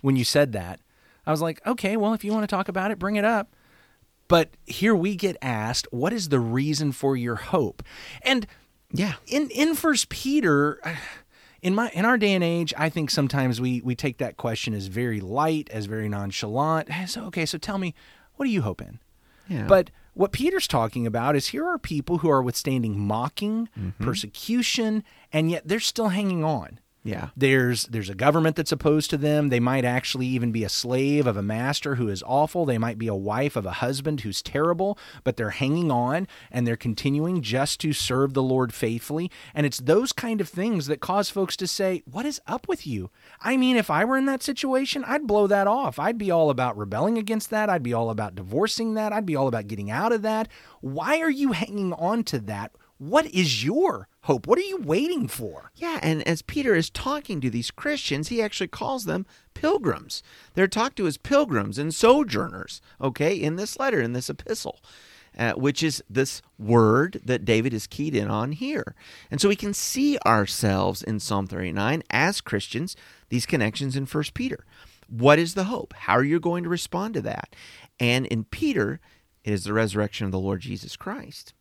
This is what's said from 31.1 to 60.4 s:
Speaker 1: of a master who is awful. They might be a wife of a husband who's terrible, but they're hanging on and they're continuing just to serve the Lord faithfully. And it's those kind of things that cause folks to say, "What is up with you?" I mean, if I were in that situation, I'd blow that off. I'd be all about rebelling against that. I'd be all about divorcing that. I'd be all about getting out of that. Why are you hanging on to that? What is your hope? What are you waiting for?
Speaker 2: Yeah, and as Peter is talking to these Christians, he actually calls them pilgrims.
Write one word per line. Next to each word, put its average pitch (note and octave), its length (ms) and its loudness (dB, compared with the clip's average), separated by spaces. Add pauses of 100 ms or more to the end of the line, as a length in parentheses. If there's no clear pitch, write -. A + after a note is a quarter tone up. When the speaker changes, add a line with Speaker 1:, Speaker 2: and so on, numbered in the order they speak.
Speaker 1:
of A#2 120 2
a G2+ 40 -2
master B2+ 520 -2
who A#2+ 160 0
is F#2+ 160 -6
awful. D3+ 400 2
They B2 100 2
might A2+ 220 -2
be A2+ 80 -4
a G#2+ 80 0
wife G#2 420 -2
of G#2+ 80 -2
a F#2 60 -4 (100)
husband C#3 400 -2
who's G2+ 220 -6
terrible, F3 560 0 (260)
but B2 140 0
they're A2 100 -2
hanging D3+ 420 0
on C3 380 0 (220)
and A#2+ 160 0
they're A#2 100 0
continuing D3 640 0
just B2+ 400 -2
to D3+ 140 0
serve C3+ 400 0
the C3+ 80 2
Lord C3 320 0
faithfully. C#3+ 560 -4 (240)
And D3 100 0
it's C#3 140 -2
those E3+ 340 4
kind A3+ 300 -2
of - 80 -6
things F3+ 380 -2
that D3 120 -2
cause G3 300 0
folks F#3+ 260 -2
to F#3 100 -6
say, F#3 380 -2
"What F3+ 220 -6
is D4 200 -4
up - 220 -6
with - 180 -4
you?" G2+ 240 -6 (300)
I B3 160 0
mean, B3+ 220 4
if G#3+ 100 0
I D#3+ 160 2
were C4 140 2
in C4+ 80 2
that C4+ 160 -2
situation, C4+ 640 -2
I'd D4 200 -2
blow G#3 200 6
that G3 200 4
off. A3 320 0
I'd G#3 200 0
be G3+ 120 -2
all D#3+ 200 6
about B2 260 0
rebelling G#2+ 400 0
against G#3+ 320 -2
that. G#3+ 220 2
I'd F3 120 2
be A#2+ 120 0
all A2+ 160 2
about G#2+ 240 -4
divorcing D#3+ 580 -2
that. G#3+ 180 -2
I'd G#3 140 -2
be D#3+ 120 -2
all C3+ 120 2
about A2 200 -2
getting G2+ 220 -6
out A#3 220 0
of A#3 80 0
that. A3 280 -2 (340)
Why E3 380 0
are E4 100 2
you C4+ 220 2
hanging F#3 420 -2
on G#3+ 300 0
to C#3+ 160 -4
that? G2+ 320 -8 (260)
What A3 260 2 (100)
is C3+ 300 2
your A3 440 0 (160)
hope? C3+ 220 2
What A#3 120 4
are F#4 40 0
you G4 140 -4
waiting C4+ 500 0
for? G2 480 -10
Speaker 2:
Yeah, E4 280 -4
and D#3+ 260 0
as E3 140 -2
Peter C4 320 0
is E3 160 2
talking G3 500 -4
to B2+ 80 0
these A#2 220 -4
Christians, D#3+ 580 -4
he A3+ 140 0
actually G#3 260 -4
calls B3 380 -6
them F3 180 -2 (300)
pilgrims. - 680 -2 (300)